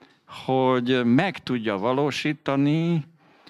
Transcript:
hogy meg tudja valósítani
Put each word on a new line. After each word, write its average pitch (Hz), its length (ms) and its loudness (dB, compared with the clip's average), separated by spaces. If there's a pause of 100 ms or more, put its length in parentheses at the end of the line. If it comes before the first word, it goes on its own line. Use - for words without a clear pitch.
(440)
hogy 127 600 2
meg 143 340 2
tudja 110 400 -4
valósítani 143 1300 -2 (460)